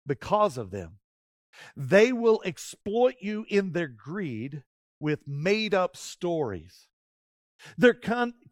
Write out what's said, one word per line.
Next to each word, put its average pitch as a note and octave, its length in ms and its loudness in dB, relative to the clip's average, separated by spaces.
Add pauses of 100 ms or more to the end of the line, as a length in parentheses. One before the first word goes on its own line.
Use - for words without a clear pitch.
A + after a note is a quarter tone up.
because E3 520 0
of G2+ 120 -8
them. F#2 280 -10 (760)
They F#3+ 380 4
will A#3 320 2
exploit A#3 760 -2
you G#3+ 280 -6
in G3 240 0
their E3 160 -2
greed C3+ 760 -8 (380)
with D3+ 260 -4
made-up F#3 680 0
stories. A#2+ 920 -6 (880)
Their A#3+ 180 6
con-, A#3+ 400 -4 (180)